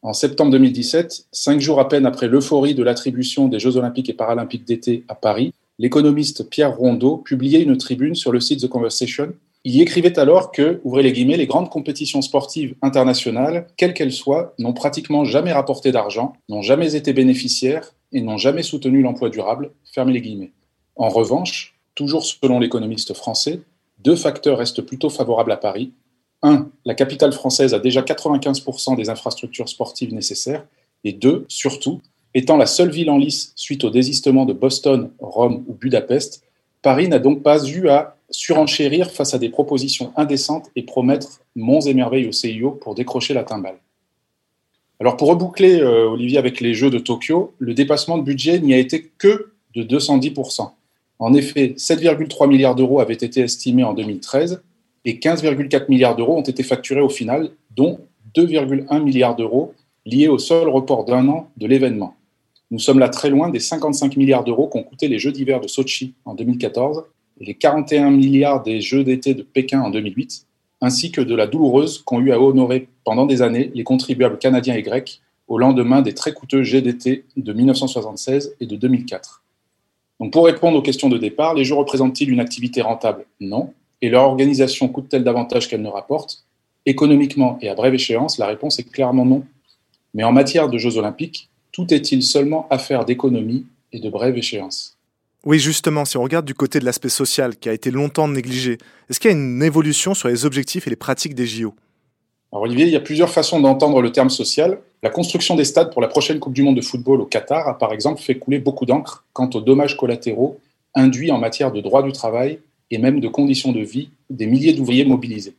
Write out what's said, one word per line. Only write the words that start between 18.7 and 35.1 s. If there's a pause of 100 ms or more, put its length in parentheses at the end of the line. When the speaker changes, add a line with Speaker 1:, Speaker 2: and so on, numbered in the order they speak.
Speaker 1:
l'emploi
durable », (220)
fermez
les
guillemets. (420)
En
revanche, (200)
toujours
selon
l'économiste
français, (400)
deux
facteurs
restent
plutôt
favorables
à
Paris. (520)
Un, (160)
la
capitale
française
a
déjà
quatre-vingt-quinze
pour
cent
des
infrastructures
sportives
nécessaires. (380)
Et
deux,
surtout, (360)
étant
la
seule
ville
en
lice
suite
au
désistement
de
Boston,